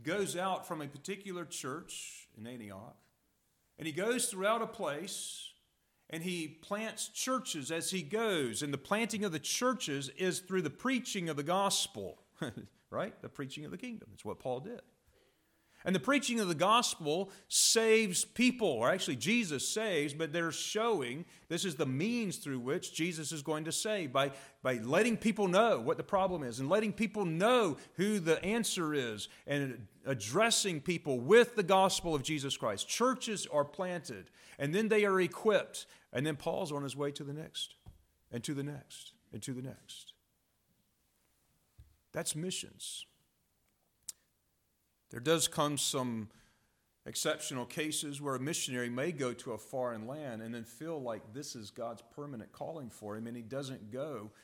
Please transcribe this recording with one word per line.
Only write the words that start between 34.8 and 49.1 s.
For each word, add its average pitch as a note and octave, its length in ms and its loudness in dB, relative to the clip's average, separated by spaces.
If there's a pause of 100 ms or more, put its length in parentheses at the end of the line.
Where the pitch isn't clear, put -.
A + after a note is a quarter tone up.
they G#3 180 6
are F#3+ 160 6
equipped, F#3 680 2 (260)
and C3 120 0
then D#3 120 -2
Paul's E3+ 340 -2
on C#3+ 140 -4
his C3 100 -8
way C#3+ 160 -2
to C#3+ 140 -8
the C#3+ 80 -8
next, - 420 -10 (560)
and A#2+ 140 -6
to D3+ 100 -4
the C#3 80 -2
next, - 520 -12 (180)
and G#2+ 100 -10
to C3+ 100 -6
the B2+ 100 -6
next. - 500 -14 (2000)
That's D#3 240 -4
missions. - 680 -8 (2000)
There A#2 100 -10
does D3+ 280 4
come D3 300 2
some A#2+ 500 -2 (760)
exceptional B2+ 600 -4
cases D3 540 -4
where C#3 160 -2
a B2+ 40 -4
missionary C3 480 -2
may C3 220 -2